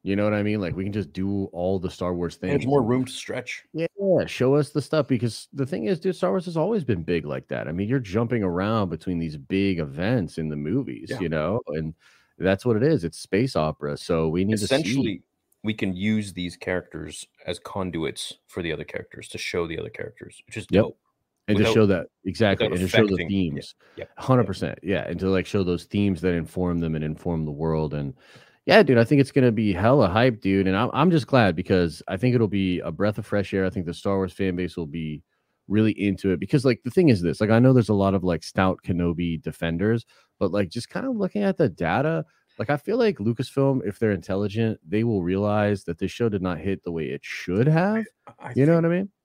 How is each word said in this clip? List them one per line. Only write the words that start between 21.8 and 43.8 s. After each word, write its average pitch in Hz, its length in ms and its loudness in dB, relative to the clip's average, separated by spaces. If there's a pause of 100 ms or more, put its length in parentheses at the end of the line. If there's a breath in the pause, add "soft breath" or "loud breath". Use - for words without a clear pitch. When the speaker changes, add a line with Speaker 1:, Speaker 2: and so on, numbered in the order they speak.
Speaker 1:
that, 92 220 0 (180)
exactly, 101 400 2
Speaker 2:
without 95 80 -2
Speaker 1:
and 90 80 0
to 92 60 0
show 107 180 4
the 95 100 0
Speaker 2:
affecting, 87 100 -4 (260)
yeah, 69 100 -8
Speaker 1:
themes. - 120 -18 (220 loud breath)
Speaker 2:
yeah, - 80 -12
yeah. - 180 -18
Speaker 1:
Hundred 127 240 6
percent, 90 360 -4
yeah, 82 260 -2
and 87 120 -4
to, 95 100 0
like, 92 160 2
show 101 180 0
those 87 200 -2
themes 101 360 0
that 87 140 2
inform 85 460 -2
them 80 140 -2
and 78 100 -4
inform 80 420 -4
the 76 60 -6
world, 78 420 -2
and, 71 200 -6 (520 soft breath)
yeah, 202 160 8
dude, 135 140 4
I 117 80 6
think 143 160 4
it's 131 120 2
gonna 127 200 4
be 104 220 0
hella 110 340 4
hype, 110 320 2
dude, 95 260 2
and 95 100 2
I'm, 117 180 2
I'm 160 160 4
just 156 160 2
glad, 107 280 6
because 87 540 0
I 95 80 -4
think 123 180 2
it'll 113 140 4
be 92 320 0
a 85 100 -6
breath 98 280 -2
of 107 80 -10
fresh 101 260 -2
air. 95 140 2
I 90 40 0
think 90 140 -6
the 85 100 -6
Star 98 220 -2
Wars 95 160 -2
fan 95 240 -2
base 90 200 -4
will 85 100 -6
be 78 360 -8 (460)
really 107 240 4
into 98 380 0
it, 87 100 0
because, 120 240 0
like, 123 180 2
the 123 80 -6
thing 175 200 6
is 98 100 6
this, 82 220 0
like, 104 80 2
I 113 80 8
know 131 160 8
there's 113 160 4
a 107 40 4
lot 98 200 4
of, 90 100 0
like, 85 180 0
stout - 400 0
Kenobi 85 600 -2
defenders, 85 640 -2 (320 soft breath)
but, 98 120 0
like, 98 200 0
just - 200 -10
kinda 240 200 -6
looking 208 320 -2
at 196 160 0
the 143 100 4
data, 139 560 -2 (340)
like, 117 120 -6
I 143 80 0
feel - 180 -4
like 220 220 2
Lucasfilm, 127 680 0